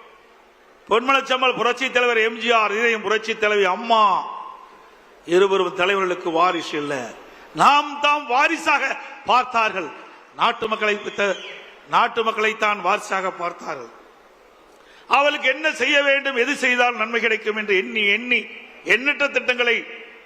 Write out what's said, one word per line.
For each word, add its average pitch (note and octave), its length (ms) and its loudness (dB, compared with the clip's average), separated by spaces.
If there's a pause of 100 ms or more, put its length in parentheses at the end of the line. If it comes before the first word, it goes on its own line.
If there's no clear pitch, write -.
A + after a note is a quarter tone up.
(880)
பொன்மனச்செம்மல் B3+ 680 2
புரட்சி A#3+ 320 0
தலைவர் A#3+ 360 2
எம் A#3 140 -4
ஜி A#3 120 0
ஆர், G#3+ 200 2
இதயம் A3 340 0
புரட்சி G#3+ 320 0
தலைவி G#3 360 2
அம்மா A3+ 280 2 (1200)
இருவரும் F#3 520 2
தலைவர்களுக்கு F#3 540 0
வாரிசு E3 460 0
இல்ல, D3 160 -4 (600)
நாம் C#4+ 360 4 (100)
தாம் D4 260 2
வாரிசாக C#4+ 580 2 (420)
பார்த்தார்கள். A3 640 0 (480)
நாட்டு A3 320 0
மக்களை G#3 280 0
பித்த-, G3+ 400 -2 (540)
நாட்டு A3 340 2
மக்களை A3 320 0
தான் G#3 240 0
வாரிசாக F#3+ 500 -2
பார்த்தார்கள். E3+ 600 -8 (1200)
அவளுக்கு C#4+ 380 2
என்ன D4+ 240 0
செய்ய C4+ 300 0
வேண்டும், C#4 400 0
எது C4+ 140 0
செய்தால் B3 440 2
நன்மை A3+ 200 -2
கிடைக்கும் A3 400 -2
என்று G#3 160 0
எண்ணி A3+ 320 -2
எண்ணி A#3 320 0 (440)
எண்ணற்ற C4+ 440 0
திட்டங்களை A#3+ 480 0 (500)